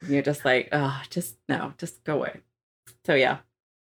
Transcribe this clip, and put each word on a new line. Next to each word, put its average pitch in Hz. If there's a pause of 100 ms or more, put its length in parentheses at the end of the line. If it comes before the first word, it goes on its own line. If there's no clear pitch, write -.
And -
you're 139
just 147
like, 127
"Oh, 135
just, - (120)
no, 139
just -
go 156
away." - (640)
So, 165
yeah. 131 (640)